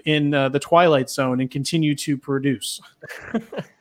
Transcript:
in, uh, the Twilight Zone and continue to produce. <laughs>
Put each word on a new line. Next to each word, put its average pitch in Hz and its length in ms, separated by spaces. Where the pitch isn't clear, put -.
in, 151 280
uh, 139 160
the 139 120
Twilight 156 500
Zone 131 300
and 131 100
continue 147 460
to 147 200
produce. 135 640
<laughs> 226 80